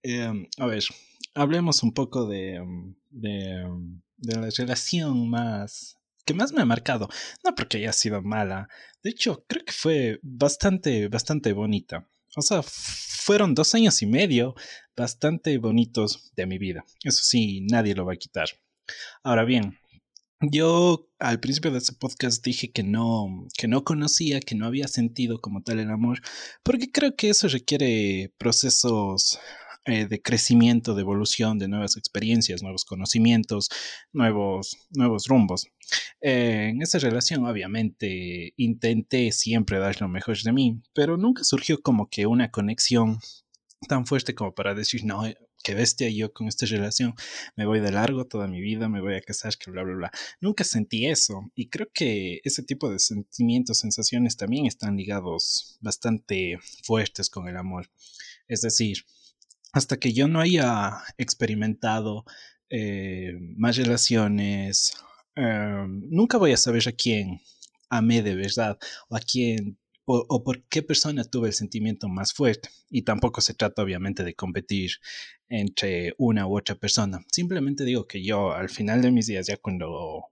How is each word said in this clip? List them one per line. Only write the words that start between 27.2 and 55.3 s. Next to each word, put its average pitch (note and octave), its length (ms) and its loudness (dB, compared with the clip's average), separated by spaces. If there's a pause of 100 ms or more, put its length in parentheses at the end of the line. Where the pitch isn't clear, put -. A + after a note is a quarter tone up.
eso G3+ 180 4
requiere A2+ 880 2
procesos, A2 1000 2 (480)
eh, A2 180 0
de G#2 140 -4
crecimiento, A#2 760 6
de G2+ 60 0
evolución, G#2+ 580 0
de F#2+ 80 -2
nuevas G2+ 280 -2
experiencias, A2 640 0
nuevos F#2+ 240 -6
conocimientos, A2 840 2 (440)
nuevos, G#2 640 0 (140)
nuevos B2 380 2
rumbos. G2+ 400 4 (520)
Eh, A#2 520 2
en C3 100 -2
esa E3+ 160 0
relación, B2 480 2
obviamente, F#2 1120 -4
intenté A#2 760 2
siempre A2 480 0
dar F#2+ 220 0
lo G2 80 -2
mejor G2 340 -4
de A2+ 100 0
mí, B2+ 300 2 (100)
pero D3+ 240 2
nunca A#3 280 2
surgió - 360 0
como A2 300 2
que G#2 160 0
una A#2 240 2
conexión A2 720 2 (680)
tan B2+ 180 0
fuerte C3 280 -2
como G2 220 -4
para G2+ 180 -2
decir, G#2+ 300 -4
"No, G#2 200 -2
eh, A2 140 -8 (240)
qué G2+ 120 -4
bestia, A#2+ 360 0
yo G#2+ 220 -4
con A2 160 -6
esta A2+ 180 -4
relación G#2+ 480 -2 (400)
me G#2+ 120 -4
voy G#2+ 120 2
de G#2 140 0
largo B2 340 0
toda G2+ 220 -6
mi F2+ 120 -6
vida, A2 280 -2
me G#2 120 -2
voy F#2+ 140 -2
a F#2 60 -4
casar, - 360 -8
que - 140 -16
bla, F#2 140 -6
bla, F#2 100 -6
bla". F2 160 -6 (300)
Nunca G3 240 -2
sentí A2+ 420 -2
eso, G#2+ 480 -2
y A#2+ 140 -8
creo - 260 -8
que G2+ 480 -2
ese - 220 -4
tipo C3+ 260 -4
de F#2+ 80 -4
sentimientos, A#2+ 800 0
sensaciones A#2 580 0
también B2+ 300 -2
están G#2 300 -2
ligados F#2+ 840 -4